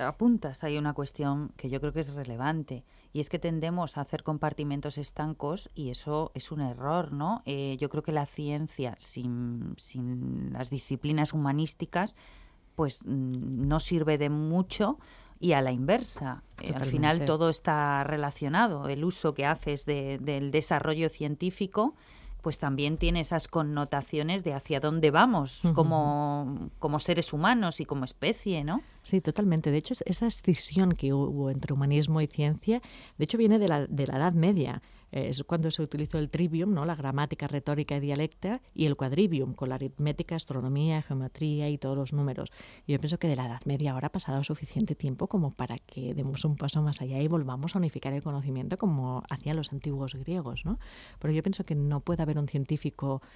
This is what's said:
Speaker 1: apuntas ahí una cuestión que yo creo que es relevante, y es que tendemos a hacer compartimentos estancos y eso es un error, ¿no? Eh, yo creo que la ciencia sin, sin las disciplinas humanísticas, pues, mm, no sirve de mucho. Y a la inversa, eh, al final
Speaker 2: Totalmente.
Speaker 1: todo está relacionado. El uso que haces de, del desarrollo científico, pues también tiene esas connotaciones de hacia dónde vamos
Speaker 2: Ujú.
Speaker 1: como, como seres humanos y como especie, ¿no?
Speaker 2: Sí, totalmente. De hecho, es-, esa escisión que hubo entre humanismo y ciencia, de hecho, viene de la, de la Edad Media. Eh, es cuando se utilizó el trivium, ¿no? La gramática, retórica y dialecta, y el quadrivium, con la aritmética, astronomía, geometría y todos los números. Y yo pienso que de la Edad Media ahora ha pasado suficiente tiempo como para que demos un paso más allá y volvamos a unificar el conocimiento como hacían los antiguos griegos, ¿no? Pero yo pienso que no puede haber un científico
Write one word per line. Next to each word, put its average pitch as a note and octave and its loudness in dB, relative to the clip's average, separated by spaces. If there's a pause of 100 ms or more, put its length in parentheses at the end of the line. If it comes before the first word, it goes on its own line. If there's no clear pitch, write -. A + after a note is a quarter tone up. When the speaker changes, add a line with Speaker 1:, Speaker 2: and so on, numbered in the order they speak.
Speaker 1:
apuntas D#3 2
ahí D3 0
una D3 0
cuestión C#3+ -2
que C3 -6
yo B2+ -4
creo D3 -2
que D#3 -2
es C#3+ -6
relevante, C3+ -4 (300)
y D3+ -2
es D3 -4
que E3+ -2
tendemos E3 -2
a - -2
hacer D3 -4
compartimentos D3 -4
estancos D3+ -6
y C#3 -6
eso D3+ -4
es - -10
un D3 -4
error, C#3 -2
¿no? E3 -2
Eh, C#3 -4
yo C#3+ -2
creo D3+ -4
que D#3+ -4
la D3 0
ciencia D3 -4
sin, A#2+ -6
sin B2+ -6
las B2+ -6
disciplinas D3 -2
humanísticas, D#3 -2 (580)
pues, D3 -2
mm, C3 -2
no D#3 4
sirve D#3 2
de D3 2
mucho. F3+ 0 (460)
Y F3 6
a C#3 6
la C3 2
inversa, C3+ 0 (160)
eh, - -8
al C3+ -4
final D3+ 4
Speaker 2:
Totalmente. D3 0
Speaker 1:
todo D#3 4
está D3 2
relacionado. D3 0
El C#3 -2
uso E3 0
que C#3 -2
haces D3 -2
de, C#3 -2
del C#3 -2
desarrollo D#3 2
científico, F#3 0 (460)
pues D#3 -2
también C#3+ 0
tiene E3+ 2
esas D#3+ -2
connotaciones D3+ -2
de D#3+ -2
hacia C3+ -2
dónde D#3 4
vamos E3 4
Speaker 2:
Ujú. E3 6
Speaker 1:
como, D3 2
como D3+ 0
seres F3 0
humanos F3+ 2
y D3+ -4
como C3+ -4
especie, F3 -2
¿no? F3+ -2 (200)
Speaker 2:
Sí, F#3+ 2
totalmente. D#3+ 2
De D3 4
hecho, G3 -4
es-, - -4
esa F#3+ 0
escisión F#3 4
que C3+ 0
hubo C#3 2
entre C3+ -2
humanismo C#3+ 4
y D3+ 2
ciencia, D#3 2 (380)
de D3+ 0
hecho, F#3 0
viene A3 8
de G#3 4
la, D3 2
de C#3 0
la C3+ -2
Edad E3+ 4
Media. D#3+ 4 (340)
Eh, C3+ -2
es C3+ -2
cuando E3 0
se D#3+ -2
utilizó D3+ -2
el D3 -2
trivium, E3+ 2
¿no? D3+ 2
La E3+ 0
gramática, C#3+ -2
retórica C#3+ -2
y C#3+ 0
dialecta, D3+ -2 (100)
y D#3 2
el C#3 2
quadrivium, C3+ 2
con B2+ -4
la B2+ -2
aritmética, D3 -2
astronomía, C#3+ 0
geometría D3 -2
y D3 0
todos C3+ -2
los C#3 -2
números. C#3+ -2 (360)
Y D3 0
yo C#3+ 2
pienso D#3 -2
que E3+ 0
de C#3+ 2
la B2+ -2
Edad A#2+ -6
Media C#3 0
ahora C3 -2
ha D3+ -6
pasado C#3 -2
suficiente - -2
tiempo C#3 -2
como E3 0
para B2 -6
que - -8
demos C#3 -2
un D3 2
paso D3+ -2
más D3 0
allá C3 -2
y D3+ 2
volvamos C#3+ -2
a G3+ 0
unificar D3 -2
el C#3+ -4
conocimiento C#3 -4
como C3 0
hacían D3 -4
los D#3 -4
antiguos C3+ -4
griegos, C3+ -6
¿no? F#3+ -2 (400)
Pero D3+ 0
yo D#3 2
pienso F#3+ 0
que D#3+ -4
no C#3+ 0
puede E3+ 0
haber D3+ 0
un D3 0
científico C#3 -2 (160)